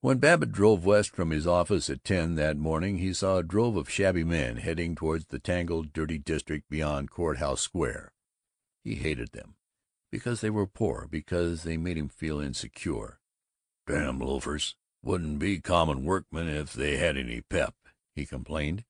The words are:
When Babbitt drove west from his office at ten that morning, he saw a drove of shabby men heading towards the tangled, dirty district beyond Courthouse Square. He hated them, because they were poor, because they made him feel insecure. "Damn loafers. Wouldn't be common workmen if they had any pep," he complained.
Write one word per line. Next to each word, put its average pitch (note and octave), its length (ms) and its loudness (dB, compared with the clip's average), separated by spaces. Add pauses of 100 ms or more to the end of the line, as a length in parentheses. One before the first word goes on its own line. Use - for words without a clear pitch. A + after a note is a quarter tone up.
When C3 160 4
Babbitt C#3+ 340 6
drove G2 340 6
west G#2 300 6
from E2+ 140 0
his D#2 180 0
office F2 420 4
at C#2 140 -6
ten E2+ 320 2
that D2+ 220 2
morning, D#2+ 400 0
he F#2 160 0
saw F#2+ 240 2
a F2 60 2
drove G#2 340 2
of - 120 -4
shabby F#2 340 2
men D2 340 0
heading E2 380 -2
towards D#2+ 320 -2
the - 120 -8
tangled, E2+ 540 -2
dirty D#2+ 240 -2
district D2+ 500 -4
beyond D2 440 -2
Courthouse D2 500 -2
Square. C#2 500 -4 (720)
He - 120 -4
hated C2 360 -4
them, - 240 -16 (560)
because A2+ 300 -4
they G#2+ 80 0
were G#2 180 0
poor, F2 400 -2
because E2 560 -2
they E2 140 -2
made E2+ 200 -2
him D2 120 -4
feel D2+ 300 -6
insecure. B1+ 800 -6 (640)
"Damn C#2+ 340 -2
loafers. C#2 560 -4 (280)
Wouldn't D#2+ 340 -2
be F2 240 0
common D#2+ 420 2
workmen E2 440 -2
if D2+ 260 -4
they C#2 240 -2
had D2+ 200 2
any A#1 240 -6
pep," - 340 -2 (400)
he D2 100 -4
complained. D2+ 640 -4